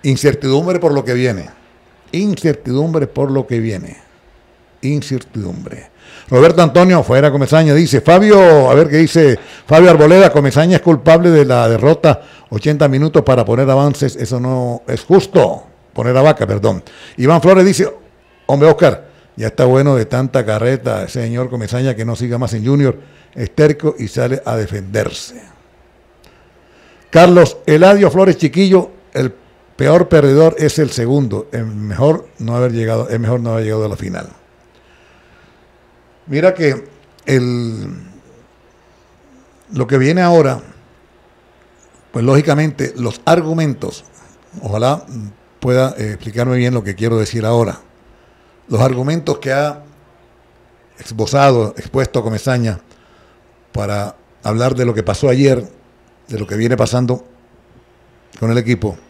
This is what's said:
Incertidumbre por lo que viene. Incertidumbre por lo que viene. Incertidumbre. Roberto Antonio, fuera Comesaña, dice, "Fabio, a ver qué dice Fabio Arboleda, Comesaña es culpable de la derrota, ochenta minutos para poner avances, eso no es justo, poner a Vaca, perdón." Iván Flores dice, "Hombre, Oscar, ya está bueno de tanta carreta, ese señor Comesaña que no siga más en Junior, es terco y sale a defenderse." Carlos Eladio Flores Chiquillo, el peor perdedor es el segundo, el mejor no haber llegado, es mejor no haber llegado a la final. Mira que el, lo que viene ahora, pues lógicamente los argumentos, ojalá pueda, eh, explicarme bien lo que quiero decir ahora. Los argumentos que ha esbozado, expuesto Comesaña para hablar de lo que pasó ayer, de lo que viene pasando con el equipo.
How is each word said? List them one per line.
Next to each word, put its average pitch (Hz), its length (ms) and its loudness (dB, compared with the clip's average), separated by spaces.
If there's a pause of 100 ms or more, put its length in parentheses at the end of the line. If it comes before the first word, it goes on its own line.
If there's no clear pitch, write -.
Incertidumbre 143 760 0
por 156 140 0
lo 135 100 -2
que 123 100 -6
viene. 117 360 -4 (640)
Incertidumbre 156 960 -4
por 135 220 -6
lo 135 160 -4
que 117 140 -6
viene. 107 380 -8 (840)
Incertidumbre. 123 1080 -10 (400)
Roberto 160 320 6
Antonio, 175 420 4
fuera 135 280 2
Comesaña, 147 420 2
dice, 147 280 2
"Fabio, 175 680 6
a 123 40 4
ver 156 160 4
qué 151 80 0
dice 156 400 4 (300)
Fabio 170 240 6
Arboleda, 160 400 6
Comesaña 151 460 2
es - 40 0
culpable 165 480 4
de 151 160 6
la 120 220 2
derrota, 139 540 2 (280)
ochenta 147 380 -2
minutos 147 360 0
para 123 220 2
poner 123 240 0
avances, 135 460 0
eso 123 240 -6
no 123 480 -6
es 123 140 -6
justo, - 680 0 (260)
poner 120 240 -2
a 131 40 4
Vaca, 147 260 2
perdón." 104 360 -2 (340)
Iván 156 240 2
Flores 185 240 4
dice, - 260 0 (560)
"Hombre, 143 220 4
Oscar, 151 380 0 (280)
ya 110 120 -6
está 127 180 -2
bueno 135 300 2
de 113 100 -2
tanta 127 400 -4
carreta, 113 580 -4
ese 120 180 -10
señor 117 280 -6
Comesaña 123 460 -6
que 113 100 -8
no 113 100 -6
siga 120 240 -6
más 120 140 -6
en 110 120 -6
Junior, 139 320 0 (380)
es 117 180 -8
terco 151 440 0
y 110 100 -8
sale 123 380 -4
a 117 100 -4
defenderse." 107 840 -8 (1700)
Carlos 175 460 6 (100)
Eladio 185 420 4
Flores 185 280 2
Chiquillo, 185 540 0 (220)
el 131 180 -4 (440)
peor 151 320 2
perdedor 156 500 4
es 151 220 -2
el 135 100 0
segundo, 120 640 -4
el 117 140 -8
mejor 107 600 -2 (120)
no 117 160 -6
haber 123 160 0
llegado, 113 380 -4
es 117 100 -4
mejor 117 220 -2
no 117 100 -6
haber 113 140 -4
llegado 107 200 -4
a 107 40 -4
la 101 60 -8
final. 90 320 -12 (2000)
Mira 165 280 0
que 139 320 -4 (400)
el, 120 600 -4 (1800)
lo 135 140 -4
que 131 140 0
viene 165 240 0
ahora, 156 360 2 (1500)
pues 120 140 -4
lógicamente 143 720 0
los 117 280 -8
argumentos, 160 800 -4 (580)
ojalá 123 420 -4 (540)
pueda, 131 400 -2
eh, 107 140 -8
explicarme 120 440 -6
bien 123 160 -2
lo 117 100 -4
que 95 120 -8
quiero 113 240 -2
decir 107 260 -6
ahora. 113 320 -2 (920)
Los 110 120 -2
argumentos 139 560 -4
que 135 160 -6
ha 147 300 -6 (1120)
esbozado, 117 800 0
expuesto 131 460 -6
Comesaña 113 560 -4 (920)
para 101 440 -8 (260)
hablar 117 320 -4
de 123 120 -4
lo 117 100 -4
que 107 80 -6
pasó 104 260 -2
ayer, 127 340 0 (640)
de 107 120 -10
lo 101 80 -10
que 101 80 -10
viene 113 200 -2
pasando 123 480 -4 (1160)
con 113 100 -4
el 117 80 0
equipo. 107 400 -4 (120)